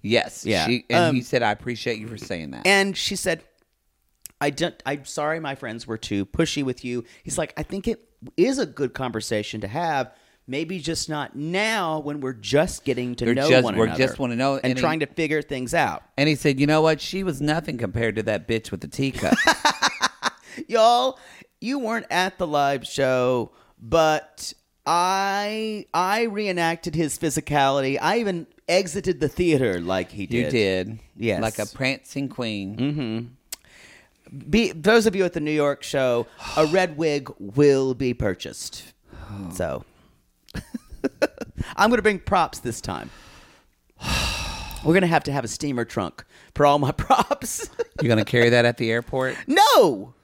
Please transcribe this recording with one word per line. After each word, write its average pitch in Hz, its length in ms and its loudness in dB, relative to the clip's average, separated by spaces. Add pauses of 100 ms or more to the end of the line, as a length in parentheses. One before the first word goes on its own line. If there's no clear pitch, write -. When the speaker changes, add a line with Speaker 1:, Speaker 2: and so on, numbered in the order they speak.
Speaker 1:
Yes. - 440 0
Speaker 2:
Yeah. 90 200 2
Speaker 1:
She, - 240 0
and 156 260 4
he 123 60 2
Speaker 2:
Um, 123 40 -12
Speaker 1:
said, 123 160 0
"I 107 100 2
appreciate 113 480 -6
you 107 100 -12
for 110 80 -12
saying 80 340 -10
that." 62 160 -4
Speaker 2:
And 196 300 2
she - 180 -4
said, 170 280 -4 (960)
"I 147 80 0
don't, 151 260 -4 (100)
I'm 139 200 -6
sorry 156 340 -4
my 139 160 -8
friends 117 320 -10
were 110 100 -6
too 101 280 -4
pushy 156 380 -2
with 127 200 -6
you." 120 220 -6 (180)
He's 143 140 -6
like, 156 180 -4
"I - 80 -6
think 196 240 -6
it 226 220 -6 (280)
is 254 220 2
a 202 80 0
good 131 260 -4
conversation 110 680 -4
to 101 60 -8
have. 143 440 -2 (340)
Maybe 160 340 -6
just 156 300 -6
not 147 260 -6
now 175 600 -2
when 147 240 -6
we're 131 120 -4
just 127 500 0
getting 123 320 -2
to 120 100 -4
Speaker 1:
They're 117 80 4
Speaker 2:
know 135 160 2
Speaker 1:
just, 127 140 8
Speaker 2:
one 107 120 0
Speaker 1:
we're 110 100 4
Speaker 2:
another 131 200 2
Speaker 1:
just - 140 -4
wanna 123 160 -2
know, 135 200 0
Speaker 2:
and 131 100 -6
Speaker 1:
and 127 120 0
he - 40 -4
Speaker 2:
trying 160 180 2
to 143 80 0
figure 156 340 0
things 127 320 -6
out." 139 300 0 (140)
Speaker 1:
And 147 120 4
he 147 60 4
said, 139 240 2
"You 143 80 6
know 156 160 6
what? 160 180 4
She 190 220 -6
was 143 180 -4
nothing 156 380 -2
compared 113 380 -2
to 110 60 -4
that 104 240 -2
bitch 113 220 -2
with 92 120 -8
the 76 60 -10
teacup." 131 460 0 (120)
Speaker 2:
<laughs> - 1200 -2
Y'all, 240 500 4 (440)
you 269 180 -4
weren't 226 320 -6
at 185 260 -2
the 175 80 -2
live 143 400 0
show, 127 680 0 (300)
but 156 720 0 (320)
I, 196 1080 -2
I 190 300 0
reenacted 175 720 -2
his 160 220 -2
physicality. 139 840 0
I 196 180 2
even 185 260 -2 (220)
exited 175 520 0
the 151 100 0
theater 131 500 2
like 90 320 -2
he 101 120 -8
Speaker 1:
You 90 40 -8
Speaker 2:
did. 117 240 0
Speaker 1:
did. 101 480 0 (160)
Speaker 2:
Yes. 104 260 -2
Speaker 1:
Like 110 180 -2
a 107 60 -2
prancing 135 640 -6
queen. 107 480 -6
Speaker 2:
Mm-hmm. - 1700 -10
Be, 214 220 4
those 202 360 4
of 180 80 2
you 190 100 2
at 170 80 -2
the 165 60 -4
New 151 120 -2
York 143 320 0
show, 127 420 0 (320)
a 156 100 6
red 170 300 0
wig 147 320 -2 (100)
will 135 540 4
be 123 200 0
purchased. - 760 -6
Speaker 1:
<sighs> - 640 -14
Speaker 2:
So, 69 320 -4 (680)
<laughs> - 100 -8 (1120)
I'm 214 120 4
gonna 240 120 4
bring 196 180 2
props 175 400 -2
this 117 220 -6
time. 69 280 -8 (880)
<sighs> - 840 -6
We're 151 100 4
gonna 185 140 6
have 165 180 2
to 147 60 -4
have 135 140 -2
a - 20 -8
steamer 123 380 -4
trunk - 400 -6 (300)
for 143 100 4
all 147 140 6
my 143 120 0
<laughs> - 0 -
props. - 800 0 (320)
Speaker 1:
You 120 80 2
gonna 110 160 4
carry 120 240 4
that 120 160 6
at 120 120 2
the 113 140 0
airport? 131 440 -2 (120)
Speaker 2:
No. 247 640 6 (100)